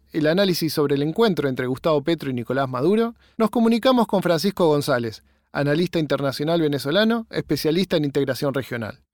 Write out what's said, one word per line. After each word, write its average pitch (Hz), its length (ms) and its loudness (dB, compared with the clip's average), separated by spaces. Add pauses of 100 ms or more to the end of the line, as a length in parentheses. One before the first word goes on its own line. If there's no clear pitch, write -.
(140)
el 156 140 0
análisis 175 440 2
sobre 143 240 0
el 139 80 0
encuentro 156 460 0
entre 127 180 -4
Gustavo 147 340 0
Petro 156 280 -2
y 131 40 -4
Nicolás 127 360 -2
Maduro, 202 460 0 (220)
nos 220 120 2
comunicamos 233 580 2
con 185 160 0
Francisco 175 440 2
González, 139 540 0 (300)
analista 147 480 0
internacional 147 640 -2
venezolano, 170 680 0
especialista 160 680 -2
en 151 80 0
integración 139 480 -2
regional. 120 500 -8 (100)